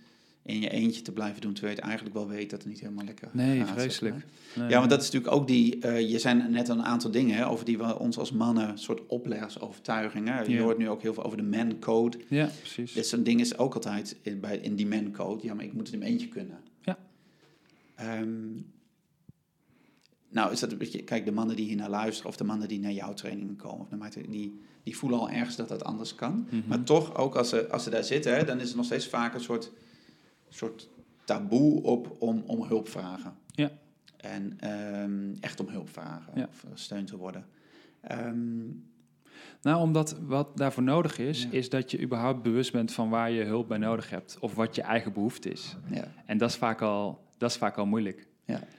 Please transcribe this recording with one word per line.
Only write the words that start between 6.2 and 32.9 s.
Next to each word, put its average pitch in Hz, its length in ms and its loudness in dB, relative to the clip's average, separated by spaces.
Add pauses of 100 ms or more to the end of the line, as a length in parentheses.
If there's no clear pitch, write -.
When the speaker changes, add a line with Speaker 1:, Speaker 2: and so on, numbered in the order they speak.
Speaker 1:
net 120 160 2
een 117 160 2
aantal 117 280 2
dingen, 120 240 6
hè, 120 120 2
over - 180 -2
die 117 120 2
we 113 220 0
ons 117 180 0
als - 140 -4
mannen, 113 460 2
soort - 280 -4
opleggingsovertuigingen. 110 1400 -2
Je 120 60 6
Speaker 2:
Ja. 117 60 6
Speaker 1:
hoort 113 160 6
nu 113 120 2
ook 107 120 -2
heel 113 120 0
veel 113 100 -6
over 104 140 -4
de 104 60 0
man 110 360 0
code. 117 380 4 (100)
Speaker 2:
Ja, 147 180 4 (140)
precies. - 340 -8
Speaker 1:
Dit 113 140 0
soort 120 180 2
ding 117 140 6
is 120 180 2
ook 123 160 4
altijd 104 480 -4
in, 104 180 -6
bij, 104 180 -2
in - 180 -2
die 104 120 2
man 104 240 0
code. 101 360 -4
"Ja, 104 60 -6
maar 104 120 -6
ik 101 80 -10
moet 110 120 -4
het - 80 -10
in 107 60 -4
mijn 104 120 0
eentje - 160 0
kunnen." 165 300 -10 (240)
Speaker 2:
Ja. 185 160 -2 (1000)
Speaker 1:
Ehm, 113 340 -4 (2000)
nou, 107 220 2
is 117 80 -2
dat 113 120 -2
een 104 60 -6
beetje, - 260 -6
kijk, 110 220 -2
de 107 60 -2
mannen 113 240 0
die 110 100 -2
hier 107 100 -4
naar 104 140 -4
luisteren, 107 420 -2
of - 60 -10
de 107 60 -4
mannen 104 240 -2
die 104 120 -4
naar 101 120 -2
jouw 98 220 -6
trainingen 101 420 -8
komen, - 240 -12
of 101 100 -12
naar 104 100 -8
mijn 104 120 -12
tra-, - 180 -12
die, 104 300 -8 (240)
die 117 140 -8
voelen 123 220 2
al 113 100 0
ergens 120 260 -2
dat 117 140 -4
dat 110 140 -4
anders 110 320 -4
kan. 165 340 -2
Speaker 2:
Mhm. 113 180 0
Speaker 1:
Maar 120 160 2
toch, 156 320 4
ook 131 200 2
als 123 140 4
ze, 113 200 2
als - 140 -2
ze 113 60 -4
daar 110 140 2
zitten, 131 320 2
hè, 151 80 6
dan 127 160 0
is 123 120 -4
er 117 60 -6
nog 120 80 0
steeds - 220 -2
vaak 117 260 -2
een 127 80 -6
soort, 120 300 -4 (800)
soort - 400 -10 (340)
taboe 107 600 4
op 123 360 2
om, 113 260 0
om 113 180 -2
hulp 107 260 0
vragen. 90 440 -8 (180)